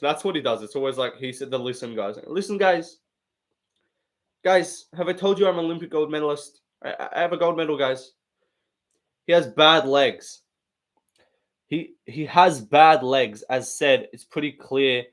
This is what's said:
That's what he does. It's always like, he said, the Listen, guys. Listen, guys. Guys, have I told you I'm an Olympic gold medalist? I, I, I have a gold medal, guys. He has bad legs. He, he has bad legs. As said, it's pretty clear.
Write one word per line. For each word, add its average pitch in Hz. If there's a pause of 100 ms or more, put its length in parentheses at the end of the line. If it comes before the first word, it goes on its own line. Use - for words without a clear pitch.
That's 151
what 190
he 151
does. 117
It's 104
always 135
like, 123
he 131
said, 127
the 131
Listen, 123
guys. 104 (100)
Listen, 196
guys. 180 (1500)
Guys, 180 (100)
have 170
I 180
told 185
you 196
I'm 175
an 165
Olympic 165
gold 151
medalist? 151 (220)
I, 127
I, -
I 156
have 170
a 175
gold 170
medal, 156
guys. 131 (1120)
He 170
has 170
bad 156
legs. 135 (1300)
He, - (100)
he 151
has 170
bad 151
legs. 127
As 127
said, 139
it's 117
pretty 151
clear. 131